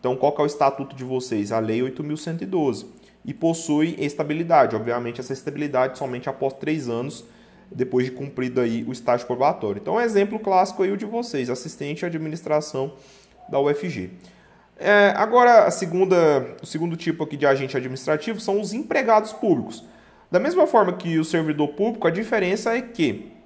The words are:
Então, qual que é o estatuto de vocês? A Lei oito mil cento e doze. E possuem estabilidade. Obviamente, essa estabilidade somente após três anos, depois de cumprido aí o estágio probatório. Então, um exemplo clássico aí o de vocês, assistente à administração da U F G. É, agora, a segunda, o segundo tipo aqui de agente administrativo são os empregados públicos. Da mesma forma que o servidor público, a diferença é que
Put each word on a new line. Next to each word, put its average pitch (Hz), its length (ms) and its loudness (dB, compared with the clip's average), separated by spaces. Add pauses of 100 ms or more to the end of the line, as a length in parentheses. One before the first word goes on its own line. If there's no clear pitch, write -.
Então, 127 160 -2
qual 143 160 2
que 147 80 -4
é 147 40 4
o - 20 0
estatuto 139 500 -2
de 131 80 -10
vocês? 123 480 -2
A 113 60 2
Lei 113 240 0
oito 131 200 -4
mil 147 140 -6
cento 165 260 -8
e 185 40 -8
doze. 151 400 -2 (360)
E - 120 -8
possuem 165 640 0
estabilidade. 147 760 2
Obviamente, 120 460 -4
essa 127 140 -8
estabilidade 135 640 -2
somente 123 300 -8
após 135 260 -4
três 151 340 -4
anos, 120 360 -6 (460)
depois 127 360 0
de 127 60 -8
cumprido 127 500 -4
aí 117 260 -2
o 127 40 -6
estágio 123 340 0
probatório. 123 520 0
Então, 165 180 -2
um 233 40 2
exemplo 208 380 0
clássico 190 440 2
aí 185 80 0
o 202 60 -2
de 190 80 -6
vocês, 208 460 -4
assistente 147 520 -8
à 170 60 -4
administração 156 840 -4 (520)
da 139 140 0
U 143 80 4
F 147 220 -2
G. 92 180 -8 (680)
É, 202 380 6
agora, 233 480 6
a 170 60 4
segunda, 170 920 2
o - 40 -16
segundo 165 300 -4
tipo 165 280 -2
aqui 151 120 -10
de 143 80 -2
agente 135 320 4
administrativo 151 640 -4
são 202 180 0
os 214 140 -4
empregados 220 640 2
públicos. 151 500 0 (460)
Da 175 80 4
mesma 320 280 4
forma 202 260 4
que 170 260 -2
o 156 60 2
servidor 156 440 0
público, 196 380 -2
a 165 40 4
diferença 214 680 0
é 247 60 -4
que 147 500 -4 (140)